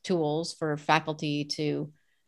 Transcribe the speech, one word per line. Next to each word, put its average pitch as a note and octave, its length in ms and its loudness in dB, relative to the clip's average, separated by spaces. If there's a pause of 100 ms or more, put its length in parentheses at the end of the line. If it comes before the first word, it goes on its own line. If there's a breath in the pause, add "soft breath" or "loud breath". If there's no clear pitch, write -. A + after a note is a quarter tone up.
tools E3 500 0
for D3+ 240 -2
faculty D3+ 680 2
to D3 460 -2 (360)